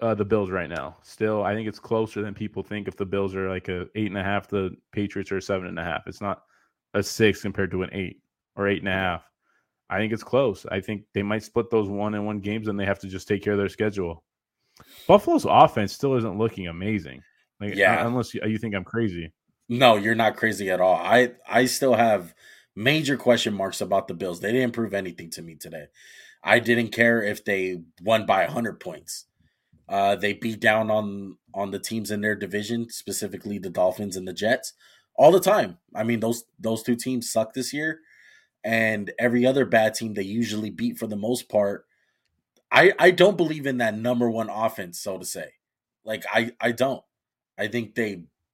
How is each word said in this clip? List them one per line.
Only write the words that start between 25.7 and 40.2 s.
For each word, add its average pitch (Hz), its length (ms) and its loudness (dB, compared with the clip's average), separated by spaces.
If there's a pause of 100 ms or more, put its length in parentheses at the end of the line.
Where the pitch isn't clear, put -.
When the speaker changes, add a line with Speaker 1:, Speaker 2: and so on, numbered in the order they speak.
Speaker 2:
I 113 160 4
didn't 117 320 2
care 117 300 4
if 104 220 -6
they 92 380 -2 (200)
won 107 220 2
by 95 200 4
a 80 60 -2
hundred 107 280 -4
points. - 460 -14 (640)
Uh, 98 260 4
they 101 180 -2
beat 110 280 -6
down 110 320 2
on, 101 460 -4 (140)
on 98 200 -6
the 98 80 -6
teams 107 320 -6
in 104 80 -4
their 104 160 0
division, 104 520 -4
specifically 101 720 -8
the 90 120 -10
Dolphins 92 460 0
and 92 120 -8
the 92 40 -8
Jets, 104 420 -2 (420)
all 151 160 10
the 185 80 6
time. 180 380 2 (160)
I 110 100 -2
mean, 117 160 0
those, 117 240 -2 (140)
those 110 260 -4
two 123 100 2
teams 120 360 -4
suck 113 220 0
this 127 220 -6
year, 156 260 -4 (640)
and 110 560 0
every 120 260 4
other 131 220 4
bad 110 280 4
team 107 200 -6
they 101 80 -4